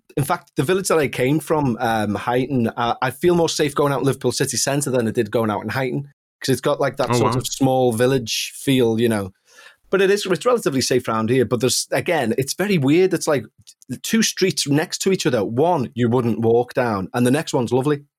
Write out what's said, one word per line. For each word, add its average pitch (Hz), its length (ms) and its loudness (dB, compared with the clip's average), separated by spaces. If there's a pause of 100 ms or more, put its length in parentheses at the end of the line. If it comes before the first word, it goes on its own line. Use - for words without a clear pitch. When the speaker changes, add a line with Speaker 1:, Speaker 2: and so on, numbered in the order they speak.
(160)
Speaker 1:
in 151 80 0
fact, 175 320 -6
the 151 80 0
village 185 240 0
that 175 100 2
I 139 120 2
came 135 320 0
from, 143 400 0
um, 110 340 0
Huyton, 123 640 -2
uh, 117 240 0
I 131 100 0
feel 175 240 2
more 165 140 2
safe 151 260 -2
going 143 160 2
out 139 80 -2
in 123 60 -2
Liverpool 127 260 0
city 135 240 -4
centre 139 340 -2
than 120 160 0
I 110 60 0
did 107 200 -2
going 113 200 0
out 98 120 -4
in 107 60 -6
Huyton, 135 340 -4 (360)
'cause - 140 -6
it's 123 80 -2
got, 147 180 0
like, 139 160 -2
that 123 140 -2
Speaker 2:
Oh, 117 80 0
Speaker 1:
sort 113 160 2
Speaker 2:
wow. 127 60 0
Speaker 1:
of - 80 -6
small 131 440 2
village 123 640 -2
feel, 117 460 2
you 117 80 2
know. 101 240 -2 (560)
But 190 120 0
it 196 80 4
is, 202 160 0
it's 180 200 -2
relatively 220 340 0
safe 123 300 0
around 110 200 0
here. 127 140 2
But 117 160 0
there's, - 320 0
again, 139 460 0
it's 139 160 -4
very 196 240 0
weird. 165 360 4
It's, 156 140 -2
like, 143 160 0 (580)
two 226 220 0
streets - 420 0
next 147 340 0
to 190 120 0
each 185 140 0
other. 123 180 2
One 131 500 0
you 120 160 0
wouldn't 117 300 0
walk 117 340 2
down, 107 400 0
and 123 140 2
the 123 40 4
next 151 220 0
one's 120 200 0
lovely. 139 320 0 (140)